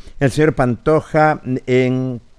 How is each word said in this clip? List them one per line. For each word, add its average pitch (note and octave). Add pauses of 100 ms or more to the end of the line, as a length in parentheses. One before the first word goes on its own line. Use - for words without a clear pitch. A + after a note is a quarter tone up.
(200)
el C3+
señor D3+
Pantoja D3+ (260)
en B2+ (200)